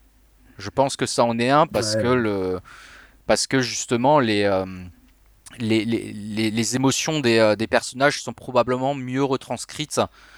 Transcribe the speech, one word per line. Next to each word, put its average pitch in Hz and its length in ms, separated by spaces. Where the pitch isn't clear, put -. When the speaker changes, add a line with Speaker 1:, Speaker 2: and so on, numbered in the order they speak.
Speaker 1:
Je 101 100
pense 135 260
que 127 120
ça - 180
en 117 140
est 120 100
un 151 180
parce - 280
Speaker 2:
Ouais. 110 80
Speaker 1:
que 120 60
le, 101 520
parce - 200
que 135 160
justement 123 580
les, 104 240
euh, 95 220
les, 110 280
les, 107 260
les, 107 380
les 113 260
émotions 135 440
des, 117 180
euh, 107 180
des 110 100
personnages 127 560
sont 120 120
probablement 127 600
mieux 131 300
retranscrites 131 800